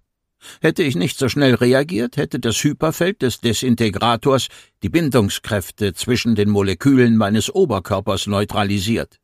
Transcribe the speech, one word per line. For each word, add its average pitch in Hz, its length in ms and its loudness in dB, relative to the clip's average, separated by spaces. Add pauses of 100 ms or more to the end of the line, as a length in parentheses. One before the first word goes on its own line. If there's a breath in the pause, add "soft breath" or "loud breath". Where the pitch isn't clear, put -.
(600 loud breath)
Hätte 160 220 0
ich 139 120 -2
nicht 175 220 -4
so 131 100 0
schnell 131 280 2
reagiert, 151 600 0
hätte - 240 -4
das - 240 -2
Hyperfeld 160 600 -2
des - 180 -4
Desintegrators 117 1040 0 (360 loud breath)
die 98 60 -4
Bindungskräfte 107 1040 0
zwischen 117 400 -2
den 104 160 2
Molekülen 113 680 4
meines 104 360 0
Oberkörpers 104 720 0
neutralisiert. 101 960 -2